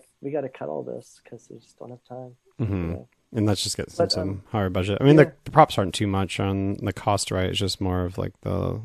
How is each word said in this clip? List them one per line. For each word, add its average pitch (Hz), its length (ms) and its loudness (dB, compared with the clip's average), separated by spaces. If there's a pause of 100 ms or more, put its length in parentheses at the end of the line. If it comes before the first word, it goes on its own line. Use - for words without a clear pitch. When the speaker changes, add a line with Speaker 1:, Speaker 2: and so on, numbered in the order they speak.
(220)
Speaker 1:
we 139 100 -8
gotta 143 160 -4
cut 139 220 -10
all 151 120 -6
this 120 380 -12 (100)
'cause 117 220 -18
we 117 80 -18
just - 180 -20
don't - 120 -16
have 123 160 -20
time." 127 320 -16 (240)
Speaker 2:
Mm-hmm. 95 300 -2
Speaker 1:
Yeah. 87 60 -6 (380)
Speaker 2:
And 107 140 2
that's - 140 0
just 104 120 -4
gets - 220 -8
Speaker 1:
But, - 160 0
Speaker 2:
some 95 160 -4
Speaker 1:
um, 95 200 -8
Speaker 2:
higher 101 200 0
budget. 95 320 0
I - 20 -2
mean, 147 140 10
the, 151 60 12
Speaker 1:
yeah. - 80 -4 (120)
Speaker 2:
the - 80 -12
props 147 260 6
aren't 98 160 0
too 104 140 0
much 98 320 0
on 98 360 0
the 101 180 -4
cost, - 360 0
right? 92 200 0
It's 95 100 -4
just 95 220 -2
more 90 240 0
of, 90 120 -8
like, 98 240 -6
the 92 440 -2